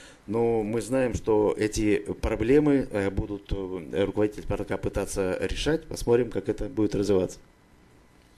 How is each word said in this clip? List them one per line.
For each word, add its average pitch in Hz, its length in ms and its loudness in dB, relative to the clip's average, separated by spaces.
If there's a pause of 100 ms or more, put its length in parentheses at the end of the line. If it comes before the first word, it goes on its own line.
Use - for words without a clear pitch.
(280)
Но 117 340 0
мы 107 200 -2
знаем, 120 340 0
что 107 420 2
эти 107 280 0 (400)
проблемы, 131 640 4
э, 98 180 0
будут, 101 420 -6
э, 92 520 -2
руководитель 98 400 0
"Спартака" 98 340 -4
пытаться 95 640 -2
решать. 151 460 -2
Посмотрим, 120 420 2
как - 200 -4
это 107 200 -4
будет 104 240 0
развиваться. 98 460 2 (1000)